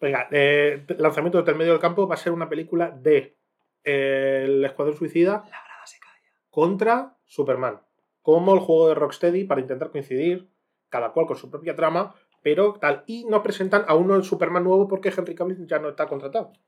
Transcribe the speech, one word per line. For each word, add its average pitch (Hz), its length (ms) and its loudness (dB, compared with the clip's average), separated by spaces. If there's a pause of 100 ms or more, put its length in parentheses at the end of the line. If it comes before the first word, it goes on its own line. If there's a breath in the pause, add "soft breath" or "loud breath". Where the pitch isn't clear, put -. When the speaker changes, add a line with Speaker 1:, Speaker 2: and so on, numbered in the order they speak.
Speaker 1:
Venga, 135 300 -2
eh, 143 540 2 (140)
lanzamiento 160 400 0
desde 170 120 2
el 151 80 0
medio 165 140 2
del 160 80 2
campo 175 260 0
va 170 80 -4
a - 40 -4
ser 170 140 -4
una 165 160 -6
película 160 420 -4
de, 139 460 2 (460)
eh, 135 640 0
el 139 180 2
Escuadrón 147 320 -2
Suicida 170 360 0
Speaker 2:
La 208 80 -4 (240)
brava - 200 -20
se - 140 -20
calla. - 340 -20 (160)
Speaker 1:
contra 214 680 0 (100)
Superman. 127 540 -4 (420)
Como 175 320 4
el 185 60 6
juego 160 280 4
de 156 60 4
Rocksteady 175 500 0
para 139 160 -2
intentar 131 300 -6
coincidir, 151 580 -4 (400)
cada 117 220 -4
cual 160 160 0
con 135 100 -6
su 131 140 -16
propia 160 240 -8
trama, 165 400 -2 (300 soft breath)
pero 185 300 2
tal. 143 320 -2
Y 233 200 -12
nos 214 160 2
presentan 190 440 -2
a 156 80 4
uno 185 200 4
del 190 100 2
Superman 175 400 -2
nuevo 190 240 2
porque 190 280 -4
Henry 170 200 -6
Cavill 180 280 -6
ya 151 140 -2
no 151 120 -8
está 147 180 -6
contratado. 139 440 -8 (140)